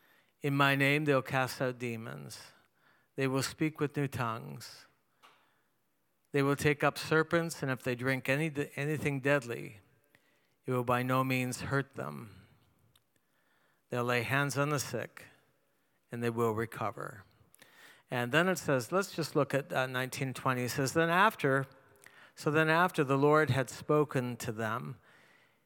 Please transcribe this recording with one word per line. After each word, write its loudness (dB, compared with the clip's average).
In 0
my 6
name 4
they'll 4
cast -2
out -2
demons. -10
They -2
will 0
speak -4
with -4
new 0
tongues. -8
They 4
will 4
take 2
up 2
serpents, 0
and 0
if -4
they 0
drink -2
any, 0
anything -2
deadly, -2
it -2
will 2
by 0
no 2
means -2
hurt -4
them. -10
They'll -2
lay 0
hands 0
on 2
the 0
sick, -8
and -6
they 2
will 0
recover." -6
And -2
then 6
it 2
says, 0
let's 0
just -4
look 2
at, -2
uh, 0
nineteen -4
twenty. 0
It -2
says, -2
"Then 2
after, 4
so 0
then 4
after 4
the 2
Lord 6
had 0
spoken 0
to -8
them, -4